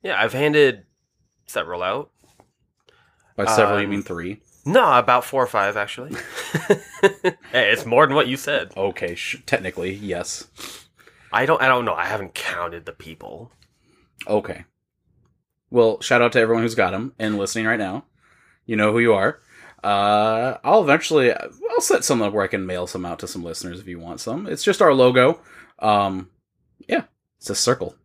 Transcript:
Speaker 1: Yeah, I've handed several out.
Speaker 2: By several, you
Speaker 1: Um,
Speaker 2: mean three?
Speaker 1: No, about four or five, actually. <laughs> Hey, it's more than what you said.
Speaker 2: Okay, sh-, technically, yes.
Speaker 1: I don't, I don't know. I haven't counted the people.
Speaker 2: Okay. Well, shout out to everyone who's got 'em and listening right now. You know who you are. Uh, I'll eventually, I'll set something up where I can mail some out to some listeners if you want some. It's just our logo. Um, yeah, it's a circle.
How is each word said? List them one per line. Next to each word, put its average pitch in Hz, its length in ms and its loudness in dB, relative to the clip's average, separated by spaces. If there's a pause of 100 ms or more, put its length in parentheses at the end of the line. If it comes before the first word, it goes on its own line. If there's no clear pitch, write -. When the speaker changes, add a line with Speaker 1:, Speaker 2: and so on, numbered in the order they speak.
Speaker 1:
Yeah, 131 200 -2
I've 113 120 0
handed 147 500 2 (600)
several 87 360 -6
out. 107 280 -4 (1300)
Speaker 2:
By 101 100 -2
several, 107 320 4
you 104 80 0
Speaker 1:
Um, 101 60 -6
Speaker 2:
mean 101 100 -4
three? 90 400 -10 (240)
Speaker 1:
No, 190 320 4
about 123 260 2
four 135 180 -2
or 120 40 2
five, 104 320 -2
actually. 123 420 -10
<laughs> - 40 -18 (1300)
Hey, 120 180 2
it's 117 160 0
more 131 200 6
than 135 100 -2
what 147 120 4
you 131 80 -4
said. 131 400 -6
Speaker 2:
Okay, 92 380 -4
sh-, - 220 -10 (100)
technically, 92 480 -4
yes. 95 540 -8 (840)
Speaker 1:
I 120 140 0
don't, 151 160 2
I 131 60 4
don't 123 160 2
know. 104 100 -2
I 85 120 -4
haven't 101 280 -8
counted 85 500 -8
the 80 80 -14
people. 80 600 -18 (760)
Speaker 2:
Okay. 101 380 -4 (1040)
Well, 113 300 4
shout 120 220 2
out 120 100 2
to 123 80 4
everyone 113 220 2
who's 113 120 -2
got 95 200 0
'em 113 240 -6
and 107 200 -2
listening 104 280 -4
right 113 120 0
now. 101 280 -6 (580)
You 113 120 -4
know 107 160 2
who 113 80 2
you 117 120 4
are. 104 280 0 (420)
Uh, 104 840 2
I'll 196 180 6
eventually, 147 500 4
I'll - 480 -4
set - 240 2
something 113 220 0
up 101 60 -2
where 104 120 0
I 95 40 -4
can 98 180 -4
mail 90 200 -6
some 92 180 -10
out 85 160 -8
to - 80 -12
some 87 160 -12
listeners 87 360 -12
if - 60 -20
you 90 140 -14
want 85 200 -14
some. 156 260 -8
It's 156 180 -6
just 196 180 2
our 156 120 6
logo. 127 460 4 (400)
Um, 98 500 0 (580)
yeah, 330 140 0 (360)
it's - 120 -14
a 101 40 -4
circle. - 400 -2 (100)